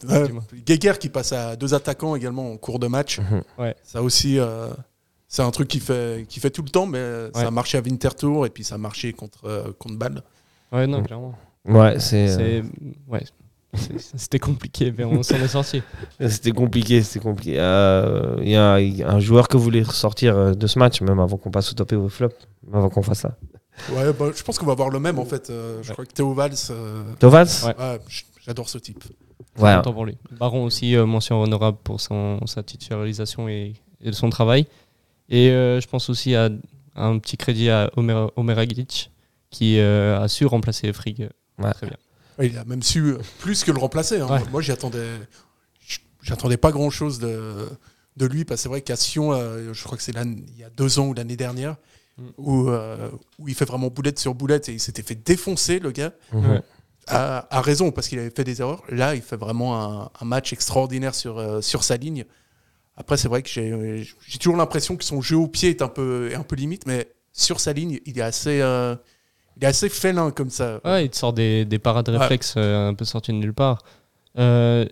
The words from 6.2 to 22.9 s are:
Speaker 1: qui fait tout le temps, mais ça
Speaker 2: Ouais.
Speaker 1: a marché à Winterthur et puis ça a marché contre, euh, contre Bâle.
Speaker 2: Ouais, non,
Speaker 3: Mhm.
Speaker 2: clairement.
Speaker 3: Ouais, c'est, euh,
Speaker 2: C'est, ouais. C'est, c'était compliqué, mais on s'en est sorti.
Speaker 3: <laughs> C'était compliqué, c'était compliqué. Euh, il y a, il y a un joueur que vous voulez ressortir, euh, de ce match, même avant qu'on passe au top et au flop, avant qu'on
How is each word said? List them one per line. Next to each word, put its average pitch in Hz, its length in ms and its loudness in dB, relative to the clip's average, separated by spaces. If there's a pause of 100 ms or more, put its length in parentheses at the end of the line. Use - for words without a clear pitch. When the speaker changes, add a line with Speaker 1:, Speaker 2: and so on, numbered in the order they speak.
Speaker 1:
qui - 100 -14
fait 135 120 0
tout 165 120 -10
le 135 60 -10
temps, 185 160 2
mais 143 140 -6 (340)
ça 117 80 0
Speaker 2:
Ouais. 117 60 2
Speaker 1:
a 113 40 -2
marché 120 260 -2
à 127 40 0
Winterthur 131 640 0
et 113 40 -2
puis 107 140 -18
ça 107 120 -8
a - 20 -8
marché 107 360 -8
contre, - 320 -18
euh, 107 320 -8
contre 110 200 -14
Bâle. 127 260 -8 (480)
Speaker 2:
Ouais, 127 160 2
non, 139 120 0
Speaker 3:
Mhm. 117 80 0
Speaker 2:
clairement. 120 280 -12 (300)
Speaker 3:
Ouais, 110 340 8
c'est, 104 300 2
euh, 95 80 2
Speaker 2:
C'est, 113 720 -4
ouais. 113 120 -6 (500)
C'est, - 440 -8
c'était 135 220 -2
compliqué, - 580 -2
mais 120 60 -2
on 113 180 2
s'en - 140 0
est 131 140 2
sorti. 139 340 -2 (180)
Speaker 3:
<laughs> - 180 -16 (100)
C'était 110 220 0
compliqué, 117 520 4
c'était 104 200 -6
compliqué. 98 360 -4
Euh, 95 800 4
il - 80 0
y 107 60 6
a, 101 240 8
il 98 160 2
y 98 80 -4
a - 80 -2
un 101 80 6
joueur 117 300 8
que 135 80 6
vous 120 60 6
voulez 117 200 4
ressortir, 110 520 2
euh, 98 180 6
de 104 140 0
ce 127 120 2
match, 123 220 6
même 95 180 4
avant 92 180 2
qu'on 92 140 -8
passe 98 200 0
au - 40 -10
top - 160 -2
et 110 60 2
au 98 120 2
flop, 120 200 0 (440)
avant 98 160 4
qu'on 98 140 2